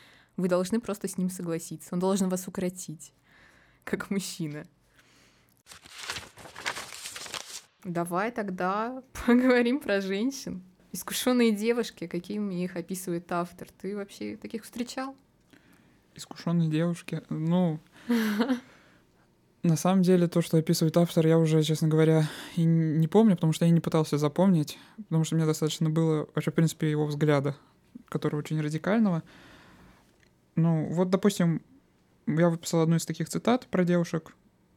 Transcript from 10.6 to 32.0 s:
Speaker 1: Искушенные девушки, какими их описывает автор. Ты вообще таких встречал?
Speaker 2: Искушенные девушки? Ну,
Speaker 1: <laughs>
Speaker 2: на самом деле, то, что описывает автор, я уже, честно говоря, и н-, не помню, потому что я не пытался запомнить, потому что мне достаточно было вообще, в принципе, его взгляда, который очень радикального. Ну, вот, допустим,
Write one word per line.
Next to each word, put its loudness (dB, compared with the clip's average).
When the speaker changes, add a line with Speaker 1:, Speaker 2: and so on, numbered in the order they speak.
Speaker 1:
Искушенные 0
девушки, -4
какими -6
их -6
описывает -8
автор. -6
Ты -8
вообще -10
таких -12
встречал? -10
Speaker 2:
Искушенные -2
девушки? -2
Ну, 0
Speaker 1:
<laughs> -6
Speaker 2:
на 2
самом 2
деле, 4
то, 0
что 2
описывает 2
автор, 4
я 6
уже, 4
честно 0
говоря, 4
и 2
н-, 2
не 2
помню, 6
потому 2
что 0
я 6
не 6
пытался 0
запомнить, 2
потому 0
что -2
мне 2
достаточно 0
было 2
вообще, -2
в -12
принципе, 2
его 0
взгляда, 2
который -4
очень -4
радикального. 0
Ну, 2
вот, 0
допустим, 2